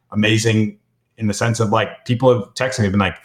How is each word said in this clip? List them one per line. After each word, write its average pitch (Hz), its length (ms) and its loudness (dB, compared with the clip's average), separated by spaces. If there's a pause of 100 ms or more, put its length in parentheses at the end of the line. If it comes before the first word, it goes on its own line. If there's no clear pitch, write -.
(100)
amazing 107 680 0 (400)
in 110 80 -6
the 101 80 -2
sense 117 260 -2
of, 107 80 0
like, 107 380 -2
people 123 260 2
have 107 220 -2
texted 131 240 -4
me 107 80 0
and 95 60 0
been 101 60 0
like, 92 260 -2